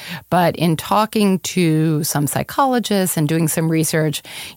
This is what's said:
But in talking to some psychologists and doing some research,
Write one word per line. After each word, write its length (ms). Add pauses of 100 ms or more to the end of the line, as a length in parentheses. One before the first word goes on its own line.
(320)
But 240
in 220
talking 600
to 640
some 220
psychologists 920
and 120
doing 180
some 220
research, 540 (340)